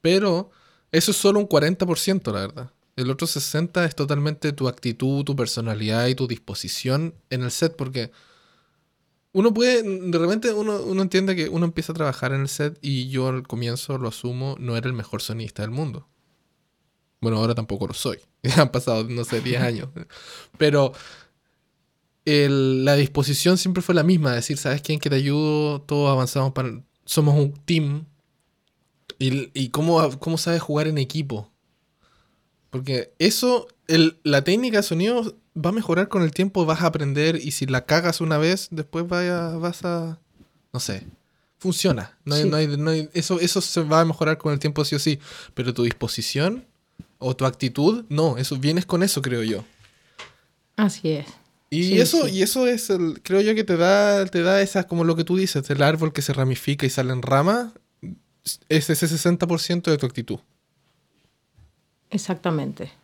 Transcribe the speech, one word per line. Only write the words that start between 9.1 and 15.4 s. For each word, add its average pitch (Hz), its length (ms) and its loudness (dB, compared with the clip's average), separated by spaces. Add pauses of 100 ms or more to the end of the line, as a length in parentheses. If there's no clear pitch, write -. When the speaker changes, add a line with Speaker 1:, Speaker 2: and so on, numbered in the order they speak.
Speaker 1:
uno 208 220 4
puede, 240 300 4
de 185 340 -2
repente 214 360 2
uno, 208 280 -2
uno 190 200 -2
entiende 190 340 0
que 160 140 -2
uno 170 160 0
empieza 165 260 -4
a 160 40 -6
trabajar 135 380 -2
en 135 80 0
el 139 80 -2
set 147 320 -4
y 131 280 -4
yo 131 200 -2
al 131 180 -6
comienzo, 120 500 -6
lo 127 120 -4
asumo, 120 500 -6
no 120 180 -4
era 120 100 -4
el 127 60 -2
mejor 107 280 -8
sonidista 110 420 -8